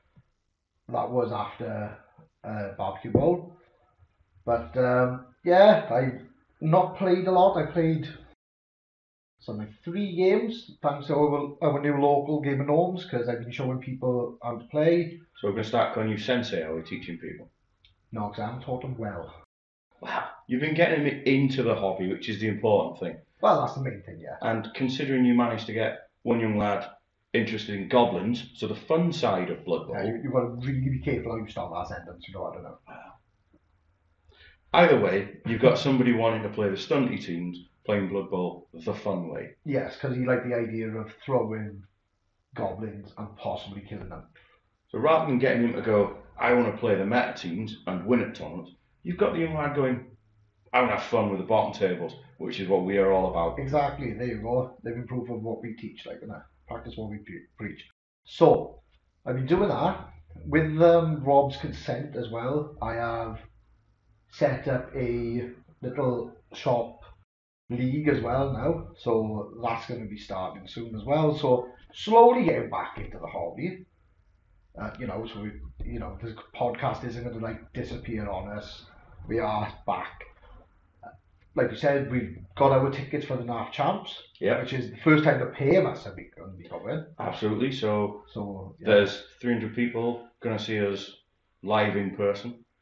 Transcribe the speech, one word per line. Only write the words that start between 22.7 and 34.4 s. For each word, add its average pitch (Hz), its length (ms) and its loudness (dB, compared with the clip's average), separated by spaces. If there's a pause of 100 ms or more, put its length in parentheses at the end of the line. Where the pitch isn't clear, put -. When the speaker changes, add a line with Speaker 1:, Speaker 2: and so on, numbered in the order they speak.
Speaker 2:
thing. 85 200 -8 (220)
Speaker 1:
Well, - 200 6
that's - 120 -4
the 135 80 -8
main 104 220 -6
thing, - 160 -16
yeah. - 240 -12
Speaker 2:
And 113 320 -2
considering 131 500 2
you 123 80 8
managed 117 320 2
to 107 80 -8
get - 340 -2 (140)
one 117 180 2
young 107 200 2
lad 104 280 0 (460)
interested 107 460 -2
in 90 100 -6
goblins, 113 720 2
so 107 80 -4
the 104 80 -4
fun 165 360 0
side 92 380 0
of 82 160 -8
Blood 82 220 -2
Bowl. - 80 -8
Speaker 1:
Yeah, 98 80 -4
you, 117 200 -2
you've 127 100 -4
gotta 120 160 2
really 131 400 -4
be 131 100 -2
careful 117 320 -2
how 113 80 -4
you 104 80 -8
start 87 260 -8
that 87 220 -6
sentence, - 320 -16
you 95 80 -18
know, 85 100 -8
I - 80 -8
don't - 100 -14
know. - 140 -16 (2000)